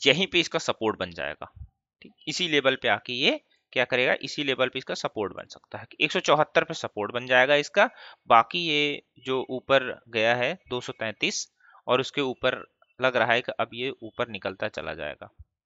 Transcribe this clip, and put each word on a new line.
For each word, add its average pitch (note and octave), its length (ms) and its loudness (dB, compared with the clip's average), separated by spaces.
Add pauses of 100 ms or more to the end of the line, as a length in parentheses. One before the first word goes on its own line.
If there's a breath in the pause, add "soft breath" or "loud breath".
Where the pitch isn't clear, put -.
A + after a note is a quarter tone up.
यहीं D#3 200 4
पे E3+ 140 0
इसका - 200 -2
सपोर्ट A2 380 -2
बन F2+ 140 -6
जाएगा, D2+ 340 -10 (560)
ठीक, - 100 -20 (160)
इसी E3+ 200 -4
लेवल C3+ 340 2
पे B2 60 0
आके G#2+ 260 0
ये F#3+ 260 0 (320)
क्या B2+ 120 2
करेगा, B2+ 380 0
इसी D3 220 -6
लेवल B2+ 240 0
पे C3 100 -8
इसका E3+ 180 -8
सपोर्ट F#2+ 360 -6
बन - 140 -14
सकता - 320 -16
है। G#2+ 80 -16 (140)
एक D3+ 120 -2
सौ F#3 80 0
चौहत्तर D#3 440 2
पे D#3+ 100 -12
सपोर्ट G#2+ 380 -6
बन B2 140 -6
जाएगा C3 300 6
इसका। G3+ 320 2 (400 loud breath)
बाकी A#2 320 6
ये D3 420 -2 (180)
जो C3 200 -2 (100)
ऊपर C3 340 2 (240)
गया A#2 280 2
है B2 160 0 (180)
दो B2 100 -4
सौ - 140 -10
तैंतीस A2+ 520 -4 (400 soft breath)
और B2 140 2
उसके C#3 220 -4
ऊपर B2+ 340 -2 (440)
लग B2+ 160 2
रहा A#2 160 4
है A#2+ 80 4
कि - 200 -8
अब A#2 140 -4
ये B2 160 -6 (120)
ऊपर A#2+ 280 -6
निकलता G2 400 -6
चला D#2 240 -8
जाएगा। D2 340 -10 (380)